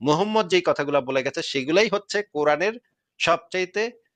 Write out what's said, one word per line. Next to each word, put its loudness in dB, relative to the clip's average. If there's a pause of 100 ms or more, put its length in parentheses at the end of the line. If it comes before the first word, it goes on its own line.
মোহাম্মদ 2
যেই 2
কথাগুলা 0
বলে 0
গেছে, -4
সেগুলাই 0
হচ্ছে -4
কোরআনের 0 (460)
সবচাইতে -2 (260)